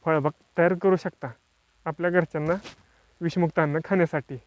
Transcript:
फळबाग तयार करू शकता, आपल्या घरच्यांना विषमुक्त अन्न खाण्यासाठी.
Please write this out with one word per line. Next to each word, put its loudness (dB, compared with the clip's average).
फळबाग 2
तयार 4
करू 4
शकता, -8
आपल्या -2
घरच्यांना 0
विषमुक्त 0
अन्न 0
खाण्यासाठी. -2